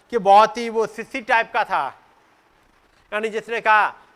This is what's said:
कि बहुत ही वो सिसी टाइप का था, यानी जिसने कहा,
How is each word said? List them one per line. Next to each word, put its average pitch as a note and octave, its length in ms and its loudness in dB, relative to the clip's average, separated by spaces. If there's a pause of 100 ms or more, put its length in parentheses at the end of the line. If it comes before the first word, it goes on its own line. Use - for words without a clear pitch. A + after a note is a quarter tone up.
(100)
कि A#3+ 80 -2
बहुत G3+ 380 4
ही A#3 120 -6
वो A3 180 -4
सिसी A3+ 340 -12
टाइप A3+ 340 -2
का A#3 100 -2
था, D3+ 340 -6 (1120)
यानी G#3+ 160 -4
जिसने A3 320 -8
कहा, G#3 340 2 (220)